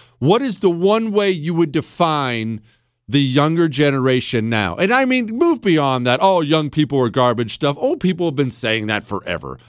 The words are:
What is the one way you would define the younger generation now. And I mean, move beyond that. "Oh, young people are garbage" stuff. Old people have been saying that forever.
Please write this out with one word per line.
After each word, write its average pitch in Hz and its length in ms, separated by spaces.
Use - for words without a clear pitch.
What 190 240
is 233 160
the 196 100
one 202 420
way 202 200
you 165 240
would 165 160
define 131 880
the 139 140
younger 151 480
generation 127 800
now. 104 260
And 196 180
I 262 120
mean, 254 220
move 277 340
beyond 143 440
that. 123 160
"Oh, 190 200
young 151 280
people 143 300
are 123 100
garbage" 120 440
stuff. 143 260
Old 294 200
people 180 280
have 147 80
been 135 140
saying 110 380
that 107 160
forever. 80 640